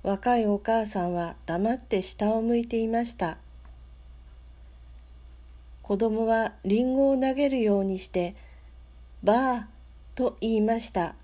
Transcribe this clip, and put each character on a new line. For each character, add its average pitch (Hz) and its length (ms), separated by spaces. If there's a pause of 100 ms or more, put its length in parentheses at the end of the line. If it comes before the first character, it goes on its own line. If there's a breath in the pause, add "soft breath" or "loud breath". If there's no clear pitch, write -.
若 233 360
い 220 80
お 202 120
母 226 280
さ 196 180
ん 175 100
は 170 200 (120)
黙 196 280
っ 254 40
て 196 220
下 208 300
を 220 100
向 233 180
い 233 80
て 233 120
い 226 100
ま 233 160
し 233 100
た。 170 240 (2500)
子 202 160
供 220 280
は 226 280 (100)
リ 208 180
ン 254 120
ゴ 269 160
を 269 80
投 269 160
げ 277 160
る 262 100
よ 208 200
う 196 40
に 190 140
し - 100
て、 175 260 (880 soft breath)
「ば 247 320
あ」 233 140 (460)
と 247 260
言 226 120
い 220 100
ま 226 180
し - 100
た。 170 340